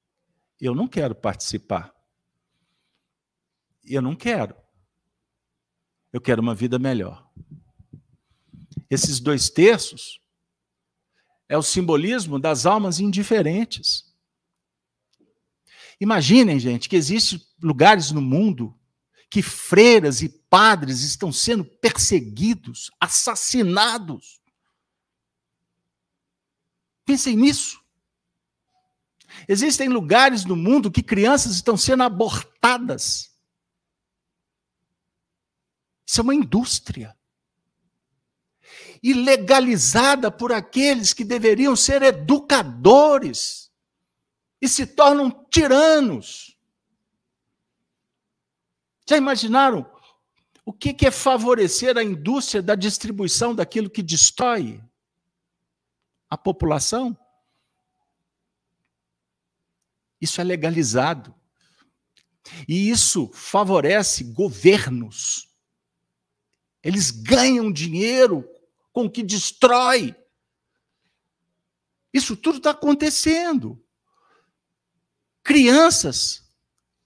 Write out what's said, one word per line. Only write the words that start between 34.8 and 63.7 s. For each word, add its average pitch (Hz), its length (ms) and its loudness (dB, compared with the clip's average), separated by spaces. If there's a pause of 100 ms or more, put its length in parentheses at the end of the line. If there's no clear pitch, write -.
Isso - 140 -2
é - 20 0
uma 262 120 0
indústria. 180 840 -4 (1900)
E 247 100 0
legalizada 247 1160 2
por 240 220 -6
aqueles 247 600 0
que 240 120 -6
deveriam 226 520 2
ser 277 260 0
educadores 226 1700 2 (880)
e 262 80 -2
se - 180 -2
tornam 285 440 4 (200)
tiranos. 285 1080 2 (2500)
Já 294 80 4
imaginaram 254 720 0 (760)
o 208 80 -14
que - 200 -6
que - 140 2
é 262 40 4
favorecer 240 840 0
a 226 80 0
indústria 202 580 -4
da 202 120 0
distribuição 208 800 -4
daquilo 208 360 -4
que 208 120 -8
destrói 165 800 -2 (1500)
a 151 100 -10
população? 190 800 -4 (3000)
Isso - 200 -6
é 175 40 -4
legalizado. 156 880 -4 (1300)
E 190 200 -2
isso 202 440 0
favorece 190 920 0